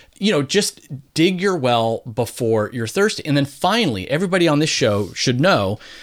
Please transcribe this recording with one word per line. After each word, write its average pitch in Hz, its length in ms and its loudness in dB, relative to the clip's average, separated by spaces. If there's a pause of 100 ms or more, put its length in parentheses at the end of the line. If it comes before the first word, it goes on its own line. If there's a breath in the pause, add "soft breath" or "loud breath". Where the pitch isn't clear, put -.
(180 loud breath)
you 202 140 0
know, 147 100 2
just - 720 -4
dig 175 260 2
your 190 160 0
well 117 440 0
before 113 720 -2
you're 117 160 -4
thirsty. 208 360 -2
And 143 120 0
then 139 80 2
finally, 180 640 -2
everybody 175 360 0
on 147 120 2
this 156 120 0
show 104 420 0
should 123 280 0
know 113 380 2 (240 loud breath)